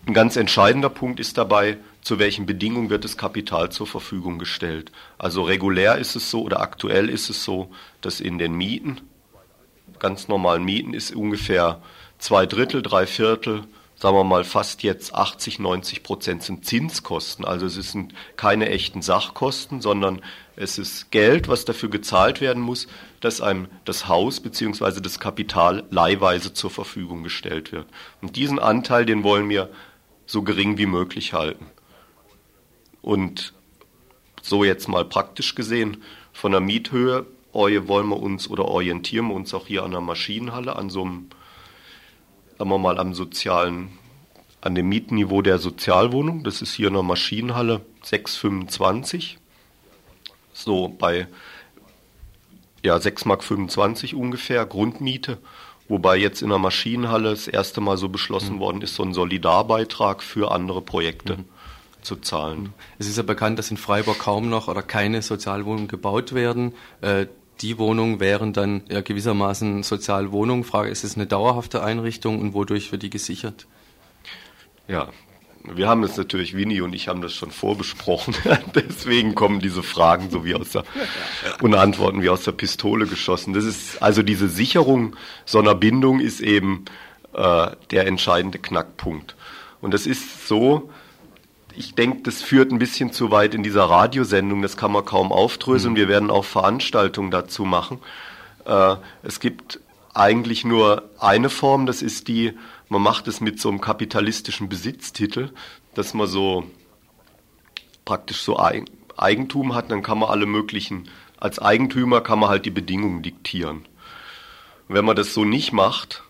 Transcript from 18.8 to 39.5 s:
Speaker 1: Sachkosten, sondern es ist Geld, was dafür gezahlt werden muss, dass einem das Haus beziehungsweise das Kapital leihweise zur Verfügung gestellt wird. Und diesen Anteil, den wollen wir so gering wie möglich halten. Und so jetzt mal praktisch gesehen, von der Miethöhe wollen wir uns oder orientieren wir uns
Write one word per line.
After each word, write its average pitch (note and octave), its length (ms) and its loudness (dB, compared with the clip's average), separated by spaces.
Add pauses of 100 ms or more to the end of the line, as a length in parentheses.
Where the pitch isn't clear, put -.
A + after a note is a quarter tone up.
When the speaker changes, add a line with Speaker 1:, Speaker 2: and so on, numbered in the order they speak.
Speaker 1:
Sachkosten, B2+ 800 -2
sondern G2 400 0 (340)
es - 220 -8
ist - 320 -12
Geld, A2+ 380 6
was B2+ 180 0
dafür A2 240 -4
gezahlt G#2 500 2
werden B2+ 220 -2
muss, A#2+ 240 -6 (340)
dass A#2 220 -2
einem F#2+ 260 -2 (160)
das - 240 -6
Haus G2 320 2
beziehungsweise G2+ 640 -4
das F2+ 180 -8
Kapital F#2+ 680 0
leihweise F2+ 640 2
zur - 160 -6
Verfügung F2 520 -10
gestellt E2 480 -8
wird. D#2 160 -10 (360)
Und F#2+ 140 -10
diesen C#3 220 -2
Anteil, A#2 460 2
den A2 180 2
wollen G2+ 280 2
wir G2 180 0 (560)
so G#2+ 160 -4
gering G2+ 380 0
wie G#2 80 2
möglich F2+ 480 -2
halten. D#2 320 -4 (1400)
Und F#2+ 500 -2 (880)
so G2+ 240 2
jetzt F#2+ 240 2
mal F2+ 160 0
praktisch - 500 -4
gesehen, A2 480 -4 (300)
von G2 200 -2
der F#2+ 100 4
Miethöhe B2 640 -2 (260)
wollen G2+ 540 2
wir G#2 160 -2
uns G2 260 -6
oder G2+ 180 -2
orientieren F2+ 600 -2
wir G#2 80 -4
uns F#2+ 200 -10